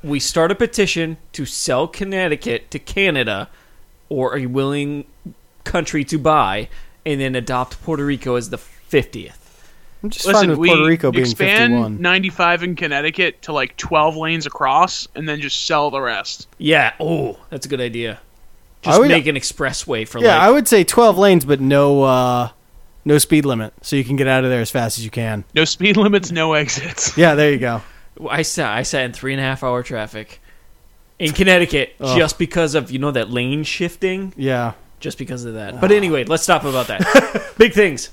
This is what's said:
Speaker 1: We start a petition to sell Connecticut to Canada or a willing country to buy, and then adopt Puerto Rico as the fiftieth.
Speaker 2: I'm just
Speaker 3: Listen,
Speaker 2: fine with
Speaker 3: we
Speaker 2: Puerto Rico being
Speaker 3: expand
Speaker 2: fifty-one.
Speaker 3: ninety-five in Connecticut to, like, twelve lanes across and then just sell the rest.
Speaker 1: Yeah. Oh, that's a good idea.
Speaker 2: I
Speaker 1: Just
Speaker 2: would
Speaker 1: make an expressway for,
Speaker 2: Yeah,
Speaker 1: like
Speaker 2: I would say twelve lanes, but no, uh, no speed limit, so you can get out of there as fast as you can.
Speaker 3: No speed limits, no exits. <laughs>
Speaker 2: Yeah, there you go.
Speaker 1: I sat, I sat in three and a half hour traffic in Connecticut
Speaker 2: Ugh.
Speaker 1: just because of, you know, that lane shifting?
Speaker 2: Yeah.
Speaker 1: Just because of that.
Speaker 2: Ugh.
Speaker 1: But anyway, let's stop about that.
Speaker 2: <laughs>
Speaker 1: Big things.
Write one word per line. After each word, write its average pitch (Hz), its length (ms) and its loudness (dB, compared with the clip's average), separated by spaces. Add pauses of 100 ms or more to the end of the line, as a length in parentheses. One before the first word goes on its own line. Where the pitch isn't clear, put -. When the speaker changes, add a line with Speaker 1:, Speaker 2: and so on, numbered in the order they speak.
Speaker 1:
We 143 160 -4
start 165 320 0
a 196 60 0
petition 175 600 -2 (160)
to 139 140 -8
sell 139 400 -2
Connecticut 190 840 -4
to - 80 -10
Canada 131 680 -2 (600)
or 131 280 -2
a 131 100 -4
willing 143 580 -4 (580)
country 160 420 -4
to 151 140 -4
buy, 123 500 0 (380)
and 143 140 -2
then 131 160 -2
adopt 123 460 -4
Puerto 147 220 -4
Rico 131 300 -2
as 117 160 -4
the 117 80 -8
fiftieth. - 1120 -6 (320)
Speaker 2:
I'm - 80 -6
just - 160 -6
Speaker 3:
Listen, 202 160 4
Speaker 2:
fine 180 80 4
with 147 80 0
Speaker 3:
we 170 100 2
Speaker 2:
Puerto 160 180 4
Rico 160 260 2
being 127 120 2
Speaker 3:
expand 202 480 2
Speaker 2:
fifty-one. 220 300 0
Speaker 3:
ninety-five 175 640 0
in 180 100 -4
Connecticut 156 680 -2
to, 165 100 -10
like, 135 240 -4
twelve 156 400 0
lanes 160 280 -4
across 147 720 0
and 156 140 -6
then 151 120 -4
just - 260 -6
sell 147 260 0
the 135 80 -4
rest. 113 480 -6 (100)
Speaker 1:
Yeah. 147 400 2
Oh, 151 400 -4 (100)
that's 139 160 -12
a 135 40 -14
good 135 120 -6
idea. 117 340 -6 (680)
Speaker 2:
I - 40 0
Speaker 1:
Just 165 120 6
Speaker 2:
would 285 80 6
Speaker 1:
make 165 200 4
an 147 80 -2
expressway 127 680 -4
for, - 120 -12
Speaker 2:
Yeah, 214 180 6
Speaker 1:
like 160 120 6
Speaker 2:
I - 20 6
would 269 180 4
say 202 160 6
twelve 220 320 4
lanes, 185 280 6
but 139 160 0
no, 143 420 4
uh, 123 480 2 (540)
no 147 140 4
speed 151 280 2
limit, 113 340 -4
so - 160 -6
you 135 80 0
can 135 120 -4
get 135 120 0
out 131 160 2
of 127 60 2
there 123 100 0
as 110 100 -4
fast 117 280 -2
as 113 60 -10
you 110 60 -10
can. 110 340 -6 (100)
Speaker 3:
No 156 100 4
speed 185 320 0
limits, 202 340 2
no 160 220 0
exits. 151 680 -4
<laughs> - 0 -
Speaker 2:
Yeah, 160 160 6
there 147 160 4
you 139 80 0
go. 117 220 -2 (480)
Speaker 1:
I 147 140 -2
sat, 151 340 -4
I 127 60 -2
sat 131 240 -2
in 117 80 -8
three 135 180 -8
and 135 80 -4
a 135 40 -4
half 131 200 -4
hour 123 180 -2
traffic 110 580 -10 (800)
in 151 140 -2
Connecticut 175 680 2
Speaker 2:
Ugh. 131 180 0
Speaker 1:
just 156 200 2
because 160 360 -2
of, 131 160 -2
you 131 80 -6
know, 143 140 -2
that 113 180 -2
lane 127 340 -2
shifting? 185 720 -6
Speaker 2:
Yeah. 123 360 -2 (280)
Speaker 1:
Just - 180 -10
because 123 260 -10
of 113 100 -10
that. 104 200 -10
Speaker 2:
Ugh. 127 60 -8
Speaker 1:
But 190 120 4
anyway, 170 320 2
let's 156 180 0
stop 165 220 2
about 131 240 -2
that. - 640 2
Speaker 2:
<laughs> - 40 -16
Speaker 1:
Big 220 140 6
things. 185 400 0